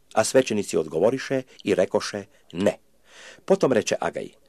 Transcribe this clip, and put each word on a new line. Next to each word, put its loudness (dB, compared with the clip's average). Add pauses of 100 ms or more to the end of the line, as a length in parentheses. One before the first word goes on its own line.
(140)
A 2
svećenici 0
odgovoriše 0 (220)
i 0
rekoše: -2 (300)
„Ne.” 0 (680)
Potom 2
reče 2
Agaj: -6 (200)